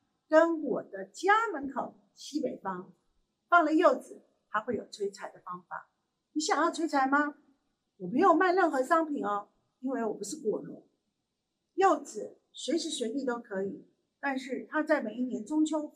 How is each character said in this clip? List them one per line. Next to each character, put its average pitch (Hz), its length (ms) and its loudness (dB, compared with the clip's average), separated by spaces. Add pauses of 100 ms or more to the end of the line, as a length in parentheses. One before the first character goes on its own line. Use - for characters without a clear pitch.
(280)
跟 320 340 4
我 233 220 -2
的 190 220 -12
家 - 280 0 (180)
门 285 220 -8
口 - 220 -8 (180)
西 - 260 -10
北 - 180 -6
方 185 360 -10 (540)
放 339 180 6
了 302 80 2
柚 311 220 6
子， - 260 -12 (300)
它 214 100 -2
会 226 140 -4
有 202 140 -8
催 202 200 -6
财 160 220 -14
的 170 80 -20
方 180 240 -14
法。 - 260 -14 (440)
你 302 60 -4
想 302 240 0
要 339 60 4
催 320 180 -2
财 269 200 2
吗？ 294 280 0 (600)
我 185 100 -10
没 233 120 -2
有 359 160 8
卖 359 180 4
任 349 160 4
何 262 140 0
商 330 220 2
品 262 200 -4
哦， 202 240 -4 (300)
因 254 100 -6
为 233 160 -2
我 202 80 -2
不 196 100 -10
是 - 140 -8
果 208 240 -4
农。 - 260 -16 (880)
柚 349 260 4
子 - 380 -12 (160)
随 294 240 -2
时 320 120 -6
随 240 200 -4
地 262 160 -6
都 240 140 -2
可 196 240 -6
以， - 240 -8 (320)
但 269 180 -4
是 262 320 -8
它 302 140 0
在 302 180 0
每 220 140 -8
一 247 80 -4
年 226 200 -6
中 311 220 0
秋 302 300 -2